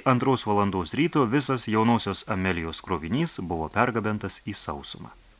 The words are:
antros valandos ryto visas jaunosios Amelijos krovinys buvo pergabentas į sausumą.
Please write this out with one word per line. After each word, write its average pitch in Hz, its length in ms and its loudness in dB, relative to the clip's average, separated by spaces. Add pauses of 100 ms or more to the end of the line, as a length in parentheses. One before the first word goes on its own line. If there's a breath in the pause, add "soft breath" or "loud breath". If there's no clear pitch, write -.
antros 123 420 4
valandos 101 480 2
ryto 151 320 2
visas 131 400 0
jaunosios 110 600 2
Amelijos 90 560 -2
krovinys 90 560 -2
buvo 82 300 -4
pergabentas 107 760 -2
į 104 80 -6
sausumą. - 560 -12 (300)